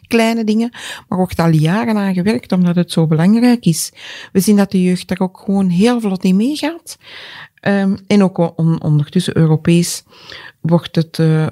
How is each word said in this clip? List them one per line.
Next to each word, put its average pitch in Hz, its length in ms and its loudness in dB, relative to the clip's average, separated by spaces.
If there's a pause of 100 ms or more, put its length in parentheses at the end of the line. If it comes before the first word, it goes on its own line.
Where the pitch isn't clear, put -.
kleine 226 380 0
dingen. 220 260 0 (380)
Maar 180 100 -2
wordt 185 220 -2
al 165 100 2
jaren 190 460 0
aan 196 180 -2
gewerkt, 208 380 -2
omdat 180 240 2
het 175 160 -2
zo 165 140 0
belangrijk 220 580 2
is. - 280 -2 (400)
We 196 80 2
zien 208 160 2
dat 196 140 2
de 185 120 0
jeugd 180 260 -2
daar 180 120 -6
ook 185 240 -6
gewoon 196 240 0
heel 220 320 2
vlot 190 240 -4
in 185 120 2
meegaat. 294 600 -4 (560)
Ehm, 196 420 0 (100)
en 208 160 4
ook 180 360 0
on-, 165 240 0
ondertussen 151 540 0
Europees 165 680 2 (580)
wordt 165 360 -2
het, 160 220 -4
eh, 156 340 2